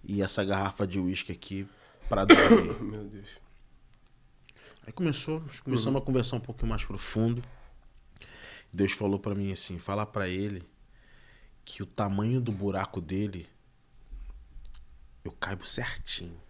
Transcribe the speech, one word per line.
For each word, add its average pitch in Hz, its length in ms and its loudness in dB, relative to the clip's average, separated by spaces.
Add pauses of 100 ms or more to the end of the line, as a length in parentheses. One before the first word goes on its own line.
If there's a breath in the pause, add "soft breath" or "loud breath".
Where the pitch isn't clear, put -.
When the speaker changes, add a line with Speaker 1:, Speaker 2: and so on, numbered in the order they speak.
Speaker 1:
e 101 180 -2
essa 98 220 0
garrafa 98 420 0
de 92 140 -2
uísque 90 320 -2
aqui 95 340 -8 (440 loud breath)
pra 98 160 4
dormir." 190 520 10
<coughs> - 60 -8
Speaker 2:
Meu 107 220 -8
Deus. 98 220 -16 (1600 loud breath)
Speaker 1:
Aí 110 80 -14
começou, 160 480 -2 (220)
começamos 127 320 0
Speaker 2:
Uhum. 135 80 0
Speaker 1:
a - 20 -10
conversar 127 300 2
um 117 60 -2
pouquinho - 280 -4
mais 110 160 0
profundo. 117 560 0 (1300 loud breath)
Deus 98 200 2
falou 101 280 0
pra 101 140 -4
mim 98 180 -2
assim, 92 280 -6
"Fala 101 260 -2
pra 101 220 -2
ele 95 340 -4 (1040 soft breath)
que - 180 -12
o 98 40 -4
tamanho 104 560 0
do 117 100 -2
buraco 98 500 -2
dele, 92 460 -4 (1800)
eu - 80 -8
caibo - 340 -6
certinho." - 720 -6 (120)